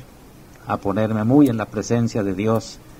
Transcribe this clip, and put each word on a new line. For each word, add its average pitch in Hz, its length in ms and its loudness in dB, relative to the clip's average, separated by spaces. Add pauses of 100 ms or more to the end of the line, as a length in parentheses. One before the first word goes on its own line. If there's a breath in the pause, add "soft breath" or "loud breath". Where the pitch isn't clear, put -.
(680)
a 104 100 -4
ponerme 107 480 -2
muy 135 240 6
en 113 80 -2
la 107 100 -4
presencia 117 560 -2
de 98 120 -2
Dios, 110 440 -2 (200 loud breath)